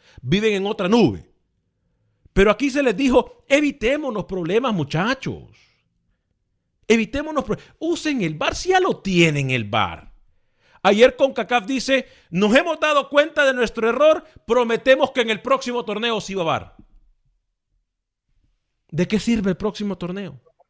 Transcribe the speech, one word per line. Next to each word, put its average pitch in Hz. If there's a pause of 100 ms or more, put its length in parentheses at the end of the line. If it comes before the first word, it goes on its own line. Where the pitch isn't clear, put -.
(220)
viven 202
en 196
otra 202
nube. 170 (1040)
Pero 202
aquí 254
se 277
les 226
dijo, 254
"Evitémonos 277
problemas, 196
muchachos. 160 (1400)
Evitémonos 277
pro-, 202 (240)
usen 311
el 160
var, 269
si -
ya 370
lo 359
tienen 160
el 123
var". 101 (680)
Ayer 226
concacaf 247
dice, 262 (240)
"Nos 202
hemos 311
dado 294
cuenta 294
de 269
nuestro 226
error, 302 (240)
prometemos 247
que 240
en 226
el 214
próximo 247
torneo 214
sí 190
va 180
var". 123 (2000)
¿De 170
qué 214
sirve 214
el 180
próximo 202
torneo? 175 (300)